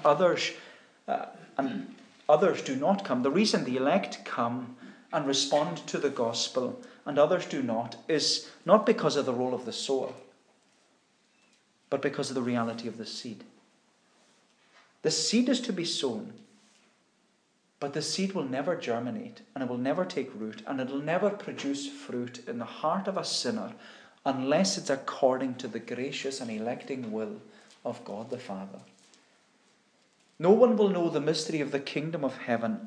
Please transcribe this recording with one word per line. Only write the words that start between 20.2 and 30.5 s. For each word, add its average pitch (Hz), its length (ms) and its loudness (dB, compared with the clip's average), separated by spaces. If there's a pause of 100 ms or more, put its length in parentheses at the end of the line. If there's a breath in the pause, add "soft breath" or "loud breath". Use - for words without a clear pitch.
root, 107 320 -8
and 135 140 -4
it 127 100 -2
will 139 100 -2
never 180 300 2
produce 139 580 -6
fruit - 580 -8
in 120 120 -6
the 117 80 -4
heart 185 420 -2
of 190 80 -2
a 165 80 -4
sinner 110 480 -2 (540 loud breath)
unless 139 500 2
it's 165 140 -6
according 131 640 2
to 123 140 -10
the 110 100 -6
gracious 131 640 -6
and 117 80 -8
electing 120 600 -6
will 107 260 -4 (500 loud breath)
of 117 180 -6
God 104 240 -8
the - 80 -6
Father. 95 440 -10 (1600 soft breath)
No 170 120 6